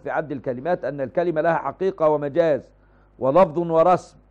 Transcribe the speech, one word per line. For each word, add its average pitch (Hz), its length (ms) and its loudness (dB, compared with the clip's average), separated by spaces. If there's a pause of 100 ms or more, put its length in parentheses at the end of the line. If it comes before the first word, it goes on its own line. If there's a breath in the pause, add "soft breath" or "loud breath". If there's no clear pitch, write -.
في 143 80 -10
عد 143 220 -6
الكلمات 139 520 -6
أن 139 160 -6
الكلمة 156 400 -2
لها 165 140 0
حقيقة 160 540 -2
ومجاز، 147 600 0 (500 soft breath)
ولفظ 147 400 2
ورسم 170 580 2 (140)